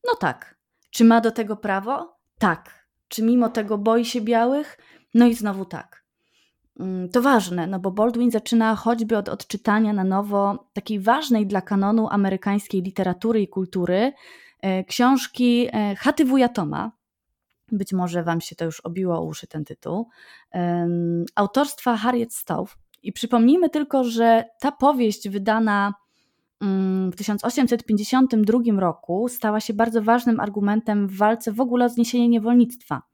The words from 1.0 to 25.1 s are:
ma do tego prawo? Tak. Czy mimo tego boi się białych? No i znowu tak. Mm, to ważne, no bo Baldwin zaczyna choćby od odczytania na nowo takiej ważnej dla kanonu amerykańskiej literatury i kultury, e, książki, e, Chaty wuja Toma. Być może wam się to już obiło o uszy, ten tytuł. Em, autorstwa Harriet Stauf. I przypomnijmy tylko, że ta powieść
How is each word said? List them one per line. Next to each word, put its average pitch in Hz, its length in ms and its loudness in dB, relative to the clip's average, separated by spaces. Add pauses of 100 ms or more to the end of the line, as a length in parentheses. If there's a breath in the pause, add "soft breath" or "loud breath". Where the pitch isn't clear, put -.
ma 226 180 8
do 226 100 0
tego 214 260 -6
prawo? 208 600 -6 (220)
Tak. - 480 -4 (200)
Czy 220 160 -6
mimo 240 260 4
tego 214 280 -4
boi 226 280 2
się 233 160 -6
białych? 240 560 0 (360 soft breath)
No 240 140 8
i 233 60 4
znowu 196 320 -6
tak. - 360 -16 (800)
Mm, 185 300 -6
to 240 120 2
ważne, 185 460 0
no 190 120 -6
bo 190 120 -4
Baldwin 233 400 0
zaczyna 220 440 0
choćby 226 420 -2
od 202 120 -6
odczytania 214 640 -2
na 190 100 -2
nowo 202 680 -2
takiej 208 260 -6
ważnej 226 480 2
dla 190 140 -2
kanonu 208 500 0
amerykańskiej 196 680 -2
literatury 190 600 -2
i 190 60 -2
kultury, 185 680 -2 (480 loud breath)
e, 190 220 -2
książki, 247 920 2
e, 208 220 -2
Chaty 302 300 0
wuja 254 240 4
Toma. 175 420 -4 (800)
Być 196 220 -4
może 175 300 -2
wam 165 180 -2
się - 140 -14
to 170 100 -6
już 160 140 -8
obiło 175 380 -4
o 165 60 -4
uszy, 160 240 -10
ten 151 180 -8
tytuł. 202 440 -8 (420 soft breath)
Em, 170 760 -2 (100)
autorstwa 240 640 -2
Harriet 233 360 -2
Stauf. - 440 -8 (260)
I - 100 -8
przypomnijmy 247 560 4
tylko, 285 340 -2
że 226 420 4 (140)
ta 277 120 -2
powieść 247 580 0